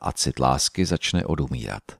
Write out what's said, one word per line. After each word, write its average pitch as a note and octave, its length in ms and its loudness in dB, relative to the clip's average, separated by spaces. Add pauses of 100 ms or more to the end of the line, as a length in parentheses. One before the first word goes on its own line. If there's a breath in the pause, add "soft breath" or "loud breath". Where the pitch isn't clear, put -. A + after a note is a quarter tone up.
a - 120 -2
cit - 260 -2
lásky C2 480 2
začne F2 380 0
odumírat. B1 580 -2 (180)